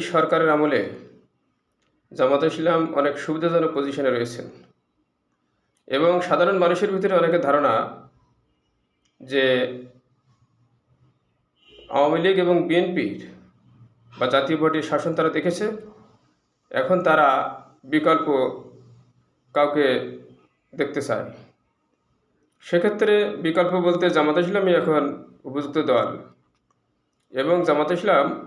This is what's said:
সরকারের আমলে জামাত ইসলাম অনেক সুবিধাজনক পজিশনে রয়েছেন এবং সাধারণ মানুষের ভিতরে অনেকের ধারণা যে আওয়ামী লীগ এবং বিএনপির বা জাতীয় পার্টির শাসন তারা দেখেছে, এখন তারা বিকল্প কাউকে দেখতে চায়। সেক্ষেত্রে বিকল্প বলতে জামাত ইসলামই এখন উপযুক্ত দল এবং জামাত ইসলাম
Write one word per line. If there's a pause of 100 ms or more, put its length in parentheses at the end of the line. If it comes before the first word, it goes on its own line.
(120)
সরকারের
আমলে (1300)
জামাত
ইসলাম (180)
অনেক (120)
সুবিধাজনক
পজিশনে
রয়েছেন (1400)
এবং (160)
সাধারণ
মানুষের
ভিতরে
অনেকের
ধারণা (1500)
যে (2500)
আওয়ামী
লীগ (100)
এবং (140)
বিএনপির (1000)
বা
জাতীয়
পার্টির
শাসন
তারা
দেখেছে, (1040)
এখন (100)
তারা (680)
বিকল্প (1300)
কাউকে (880)
দেখতে
চায়। (1400)
সেক্ষেত্রে (260)
বিকল্প
বলতে
জামাত
ইসলামই
এখন (400)
উপযুক্ত
দল (1300)
এবং (100)
জামাত
ইসলাম (220)